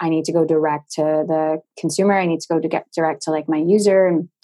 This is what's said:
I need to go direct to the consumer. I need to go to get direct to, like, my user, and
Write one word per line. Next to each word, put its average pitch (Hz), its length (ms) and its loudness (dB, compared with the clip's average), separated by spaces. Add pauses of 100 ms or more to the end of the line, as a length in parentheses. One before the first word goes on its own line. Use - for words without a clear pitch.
I 165 80 0
need 160 160 0
to 165 80 -4
go 165 120 4
direct 156 480 0
to 156 80 -2 (260)
the 156 340 -2 (180)
consumer. 190 380 0
I 185 80 0
need 165 140 -2
to - 80 -16
go 165 120 0
to 160 80 -4
get 156 280 -4
direct 160 280 -2
to, 160 80 -4
like, 156 160 -4
my 156 100 0
user, 190 500 2
and 175 220 -2 (140)